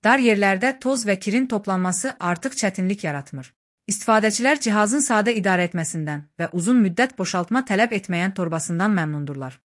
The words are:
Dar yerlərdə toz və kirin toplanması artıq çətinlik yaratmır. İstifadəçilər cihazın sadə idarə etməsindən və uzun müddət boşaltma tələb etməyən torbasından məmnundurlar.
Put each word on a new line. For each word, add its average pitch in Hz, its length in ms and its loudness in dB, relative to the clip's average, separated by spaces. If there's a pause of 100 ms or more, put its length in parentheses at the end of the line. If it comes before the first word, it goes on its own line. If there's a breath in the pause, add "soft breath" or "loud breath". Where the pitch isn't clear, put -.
Dar 240 200 6
yerlərdə 208 560 2
toz 254 240 -2
və 190 160 0
kirin 240 260 0
toplanması 196 720 -2
artıq 175 380 -4
çətinlik 190 480 -2
yaratmır. 139 480 -8 (360)
İstifadəçilər 220 720 2
cihazın 214 400 2
sadə 226 320 2
idarə 185 320 2
etməsindən 156 640 -6 (100)
və 170 160 -4
uzun 180 320 2
müddət 233 320 0
boşaltma 185 480 -2
tələb 226 320 0
etməyən 185 400 -2
torbasından 170 560 -2
məmnundurlar. 147 600 -4 (160)